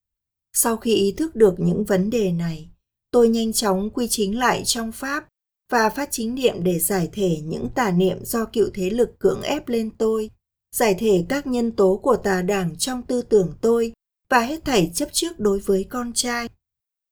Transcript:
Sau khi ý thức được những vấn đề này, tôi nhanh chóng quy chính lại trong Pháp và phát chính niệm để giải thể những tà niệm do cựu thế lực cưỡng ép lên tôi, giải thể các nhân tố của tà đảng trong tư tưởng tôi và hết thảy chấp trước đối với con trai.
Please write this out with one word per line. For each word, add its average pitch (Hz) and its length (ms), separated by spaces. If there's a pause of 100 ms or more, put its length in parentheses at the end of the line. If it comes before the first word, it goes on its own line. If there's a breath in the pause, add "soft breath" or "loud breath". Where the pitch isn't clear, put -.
(520)
Sau 226 240
khi 226 180
ý 196 180
thức 320 240
được 208 220
những 175 260
vấn 202 260
đề 214 220
này, 165 360 (420)
tôi 240 180
nhanh 226 240
chóng 202 380
quy 240 200
chính 208 280
lại 240 260
trong 226 280
Pháp 285 360 (440)
và 220 180
phát 285 220
chính 226 220
niệm 208 300
để 175 140
giải 175 340
thể 175 320
những 156 300
tà 233 160
niệm 180 340
do 226 200
cựu 208 300
thế 185 160
lực 233 280
cưỡng 202 240
ép - 260
lên 226 300
tôi, 220 320 (460)
giải 233 220
thể 202 300
các 277 180
nhân 240 260
tố 190 300
của 214 140
tà 185 260
đảng 180 340
trong 254 260
tư 247 200
tưởng 190 380
tôi 233 320 (380)
và 247 100
hết 285 240
thảy 240 300
chấp 294 180
trước 339 280
đối 202 200
với 196 240
con 240 280
trai. 240 360 (640)